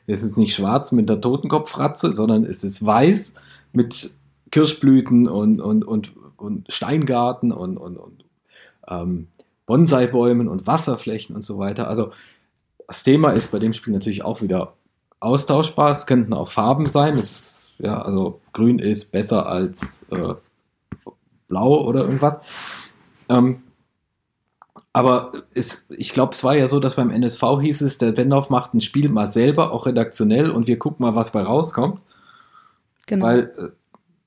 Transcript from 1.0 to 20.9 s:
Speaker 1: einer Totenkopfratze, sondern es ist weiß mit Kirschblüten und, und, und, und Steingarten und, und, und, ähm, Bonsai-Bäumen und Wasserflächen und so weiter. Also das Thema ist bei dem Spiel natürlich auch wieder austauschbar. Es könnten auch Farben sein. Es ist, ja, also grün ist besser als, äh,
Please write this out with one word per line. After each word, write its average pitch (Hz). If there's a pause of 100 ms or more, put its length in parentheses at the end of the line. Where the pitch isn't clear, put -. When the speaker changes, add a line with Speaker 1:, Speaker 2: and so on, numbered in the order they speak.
Speaker 1:
einer 104
Totenkopfratze, 143
sondern 110
es -
ist 98
weiß 131 (380)
mit - (360)
Kirschblüten 135
und, 104
und, 107
und, 107 (220)
und 104
Steingarten 123
und, -
und, -
und, - (600)
ähm, 90 (400)
Bonsai-Bäumen 123
und -
Wasserflächen 117
und 104
so 101
weiter. 101
Also 113 (760)
das -
Thema 147
ist 107
bei 104
dem 110
Spiel 110
natürlich 98
auch 110
wieder 92 (460)
austauschbar. 147
Es -
könnten 117
auch 76
Farben 135
sein. 143
Es -
ist, - (100)
ja, -
also 95 (100)
grün 120
ist 104
besser -
als, -
äh, 165 (1120)